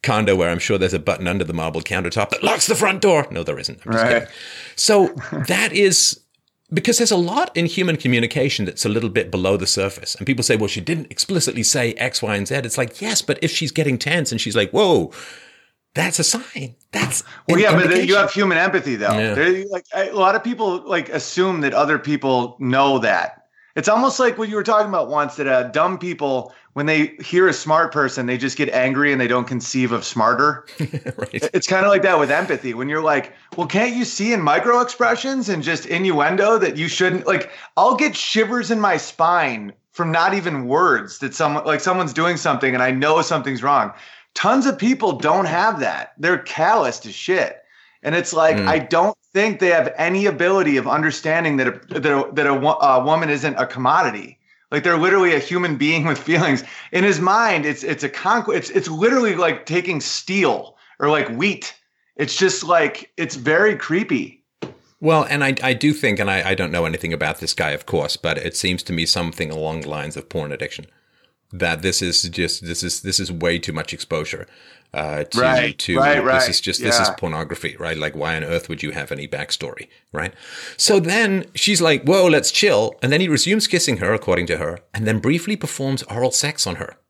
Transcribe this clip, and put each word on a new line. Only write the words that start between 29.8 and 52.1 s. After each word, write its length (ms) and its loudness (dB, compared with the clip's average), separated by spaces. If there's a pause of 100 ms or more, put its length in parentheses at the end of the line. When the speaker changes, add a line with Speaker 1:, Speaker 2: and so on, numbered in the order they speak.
Speaker 2:
of 120 -2
smarter. 640 0 (120)
Speaker 1:
<laughs> 0 - (380)
Right. 360 -6
Speaker 2:
It's 140 0
kinda 220 2
like 140 4
that 160 4
with 120 2
empathy. 440 -2
When 140 -6
you're 140 -2
like, 300 0 (240)
"Well, 100 -2
can't 280 0
you 100 -2
see 280 -2
in 100 0
micro 380 2
expressions 680 0
and 140 -2
just 240 -4
innuendo 720 2
that 180 0
you 120 -2
shouldn't," 380 0
like, 240 -2 (260)
I'll 200 4
get 200 0
shivers 540 0
in 100 0
my 160 2
spine 760 0 (200)
from 200 -2
not 220 2
even 320 -4
words 520 2
that 160 -6
someone, 300 0
like, 160 0
someone's 320 0
doing 240 0
something 380 0
and 80 0
I 80 2
know 320 2
something's 400 -2
wrong. 300 2 (420)
Tons 320 2
of 120 0
people 340 0
don't 340 2
have 340 0
that. 380 -4
They're 200 0
calloused 680 0
as 80 -14
shit. 420 -2 (460)
And 120 -2
it's 180 -2
like, 240 4
Speaker 1:
Mm. 120 0
Speaker 2:
I 100 2
don't 380 0 (180)
think 240 2
they 120 4
have 280 2
any 280 0
ability 500 2
of 120 0
understanding 680 0
that 80 2
a, 340 -6
that 120 2